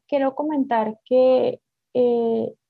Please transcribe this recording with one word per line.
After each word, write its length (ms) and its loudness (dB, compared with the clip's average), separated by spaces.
quiero 280 -2
comentar 720 -2
que... 560 2
Eh, 600 0